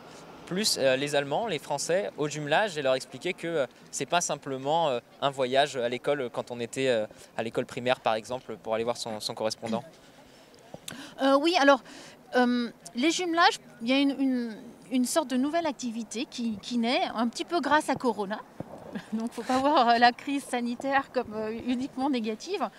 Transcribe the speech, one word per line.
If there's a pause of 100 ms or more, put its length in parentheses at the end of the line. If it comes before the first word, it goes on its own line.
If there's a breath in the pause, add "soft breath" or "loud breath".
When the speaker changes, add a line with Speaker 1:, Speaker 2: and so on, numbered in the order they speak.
(440 loud breath)
Speaker 1:
plus,
euh,
les
Allemands,
les
Français
au
jumelage
et
leur
expliquer
que,
euh, (240 loud breath)
c'est
pas
simplement,
euh, (220)
un
voyage
à
l'école
quand
on
était,
euh, (320 loud breath)
à
l'école
primaire,
par
exemple,
pour
aller
voir
son,
son
correspondant ? (1400 loud breath)
Speaker 2:
Euh,
oui,
alors, (540 loud breath)
euh, (260)
les
jumelages, (220)
il
y
a
une,
une, (360)
une
sorte
de
nouvelle
activité
qui,
qui
naît (140)
un
petit
peu
grâce
à
Corona. (360)
<laughs>
Donc,
faut
pas
voir,
euh,
la
crise
sanitaire
comme,
euh,
uniquement
négative. (100)